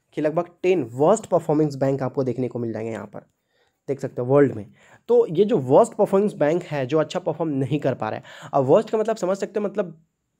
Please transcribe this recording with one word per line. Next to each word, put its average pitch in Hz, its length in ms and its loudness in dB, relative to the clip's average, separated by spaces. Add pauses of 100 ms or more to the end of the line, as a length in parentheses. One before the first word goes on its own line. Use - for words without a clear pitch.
(140)
कि - 60 -6
लगभग 156 280 -2 (140)
टेन 180 200 2 (100)
वर्स्ट 170 340 2
परफॉर्मिंग 156 440 0 (100)
बैंक 135 220 0
आपको 131 220 -2
देखने 127 240 -4
को 123 100 -8
मिल 117 140 -4
जाएंगे 110 200 -8
यहाँ 104 140 -10
पर, 104 140 -18 (680)
देख 135 120 -6
सकते 127 220 -8
हो 123 60 -6
वर्ल्ड 135 260 6
में। 104 120 -12 (420)
तो - 200 4
ये 175 160 2
जो 208 140 0
वर्स्ट 151 360 4
परफॉर्मिंग 196 440 2
बैंक 156 240 2
है 147 240 -4
जो 147 120 0
अच्छा 151 220 -2
परफॉर्म 165 320 -4
नहीं 139 280 -2
कर 131 140 -2
पा 107 140 -6
रहे, 113 120 -8 (340)
अब 139 100 4
वर्स्ट 196 260 4
का 220 80 0
मतलब 214 180 -2
समझ 190 200 -2
सकते 208 240 -6
हो, 208 60 -4
मतलब 190 300 -6 (440)